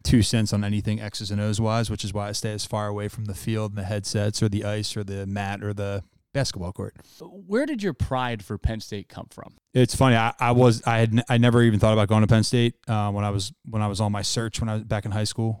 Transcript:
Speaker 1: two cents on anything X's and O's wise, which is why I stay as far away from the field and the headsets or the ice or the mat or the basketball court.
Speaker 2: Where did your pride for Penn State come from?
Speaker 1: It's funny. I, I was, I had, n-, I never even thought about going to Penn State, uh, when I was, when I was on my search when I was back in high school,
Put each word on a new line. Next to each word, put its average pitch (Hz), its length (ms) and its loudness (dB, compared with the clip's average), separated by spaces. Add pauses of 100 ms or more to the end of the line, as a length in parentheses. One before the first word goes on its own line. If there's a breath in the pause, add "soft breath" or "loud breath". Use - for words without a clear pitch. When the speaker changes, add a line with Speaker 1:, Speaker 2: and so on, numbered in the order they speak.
Speaker 1:
two 120 200 6
cents 110 300 0
on 104 100 2
anything 107 380 -2
X's 104 280 -10
and 104 120 -2
O's 107 180 -2
wise, 110 320 0
which 107 140 -6
is 98 80 -8
why 104 160 -6
I - 20 -8
stay 107 220 -6
as 104 120 -6
far 107 220 -4
away 104 220 -6
from 110 160 -10
the 98 100 -8
field 107 380 -4
and 104 40 -8
the 98 60 -6
headsets 104 580 -4
or 113 60 4
the 104 160 -2
ice 104 320 -4
or 104 80 -6
the 98 240 -8
mat 101 340 -6
or 104 120 -4
the 101 300 -6 (300)
basketball 95 380 -4
court. - 240 -10 (260)
Speaker 2:
Where 196 440 -4
did 262 180 -4
your 175 100 0
pride 123 480 -2
for 104 160 -8
Penn 113 220 -2
State 101 300 -12
come - 200 -14
from? - 240 -18 (200)
Speaker 1:
It's 127 200 6
funny. 127 220 4
I, 113 240 2
I 123 140 2
was, 120 340 6
I 113 120 2
had, 113 140 2
n-, 117 140 4
I 123 100 4
never 120 240 6
even 110 180 6
thought 110 140 4
about 104 140 4
going 107 140 4
to 107 60 4
Penn 110 160 6
State, 120 320 2 (120)
uh, 104 240 0
when 101 140 -2
I 104 60 -2
was, 101 200 -4 (180)
when 110 140 -2
I 104 40 0
was 101 120 -4
on 104 140 0
my 101 100 -4
search - 380 -4
when 113 80 -2
I 107 60 -2
was 107 100 -6
back 110 180 -4
in 104 80 -6
high 107 140 -2
school, 113 340 -4